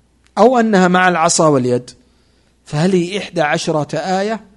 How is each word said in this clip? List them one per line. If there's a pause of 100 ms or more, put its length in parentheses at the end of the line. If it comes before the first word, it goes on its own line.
(380)
أو
أنها
مع
العصا
واليد، (760)
فهل
هي
إحدى
عشرة
آية (160)